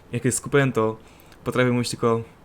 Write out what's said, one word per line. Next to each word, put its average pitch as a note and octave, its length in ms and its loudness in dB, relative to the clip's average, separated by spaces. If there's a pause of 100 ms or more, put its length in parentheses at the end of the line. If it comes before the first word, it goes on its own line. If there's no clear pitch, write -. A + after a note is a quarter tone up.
(140)
jak A#2+ 120 -6
jest A#2+ 120 0
skupiony, C3+ 340 0
to A2 260 0 (460)
potrafi B2 280 2
mówić A#2+ 180 0
tylko A#2 320 0 (240)